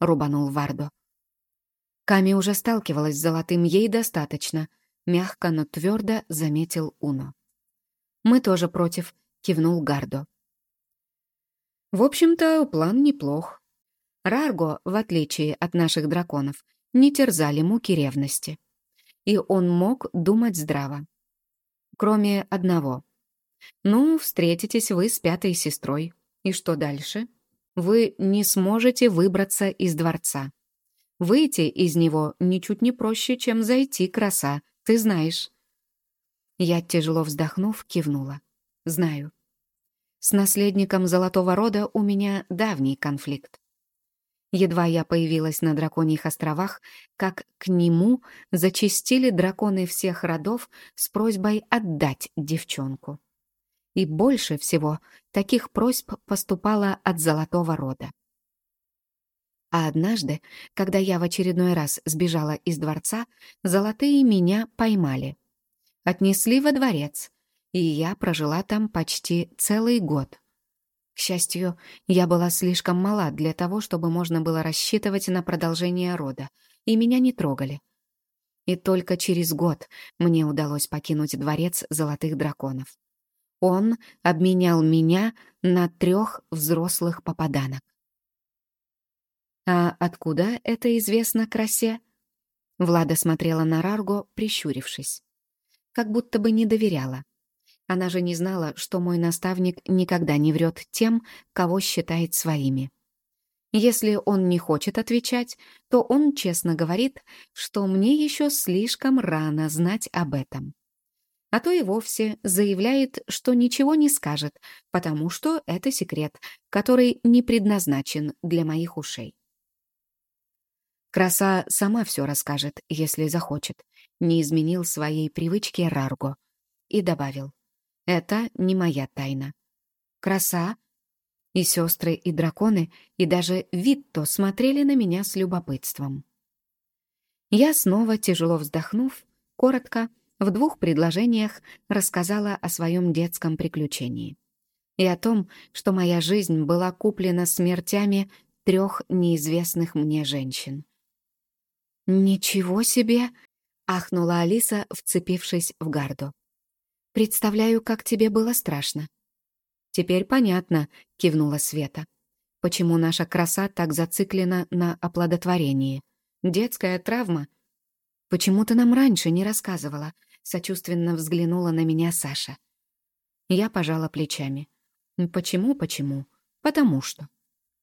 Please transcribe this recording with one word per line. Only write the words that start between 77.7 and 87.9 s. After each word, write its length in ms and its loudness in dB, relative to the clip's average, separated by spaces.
И 80 0
только 420 0
через 360 0
год 360 -2
мне 260 4
удалось 440 -2
покинуть 500 -4
дворец 500 -2
Золотых 480 -4
Драконов. 640 -6
Он 360 2
обменял 600 4
меня 520 4
на 260 2
трех 520 0
взрослых 720 -2
попаданок. 580 -4